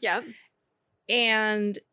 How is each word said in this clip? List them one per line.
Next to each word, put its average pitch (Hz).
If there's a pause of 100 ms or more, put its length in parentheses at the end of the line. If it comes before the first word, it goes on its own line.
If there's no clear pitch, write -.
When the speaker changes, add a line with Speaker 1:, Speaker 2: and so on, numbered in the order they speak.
Speaker 1:
Yeah. 185 (880)
Speaker 2:
And 214 (140)